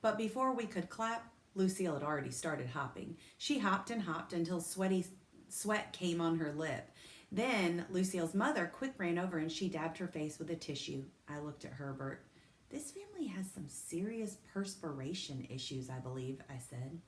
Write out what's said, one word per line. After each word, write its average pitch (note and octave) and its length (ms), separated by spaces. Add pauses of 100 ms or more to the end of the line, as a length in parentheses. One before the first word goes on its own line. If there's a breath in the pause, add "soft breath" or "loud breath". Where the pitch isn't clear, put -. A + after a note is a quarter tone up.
But G#3+ 180
before B3 340
we A#3 140
could F3+ 240
clap, A3+ 420 (220)
Lucille F#3 400
had C#3 80
already C#3+ 280
started C#3 380
hopping. C3+ 480 (220 loud breath)
She C#4+ 200
hopped G3 320
and A#3 120
hopped E3 300
until E3+ 280
sweaty F#3+ 460 (420)
sweat - 440
came F3 280
on E3 180
her D#3 140
lip. D3+ 380 (400 loud breath)
Then F#3+ 600
Lucille's F#3 440
mother G#3 380
quick C4+ 260
ran E3+ 200
over F3+ 200
and D#3 120
she F3+ 180
dabbed D#3+ 300
her F3+ 80
face D3+ 320
with D#3+ 120
a E3+ 60
tissue. C#3 480 (240)
I D3 120
looked D3 240
at - 80
Herbert. C3+ 540 (440 loud breath)
This D4+ 220
family G4 360
has F#3+ 220
some - 180
serious G3+ 720 (140)
perspiration D3 960
issues, C3 420
I B2+ 80
believe, B2+ 420 (100)
I C#3 80
said. C3 500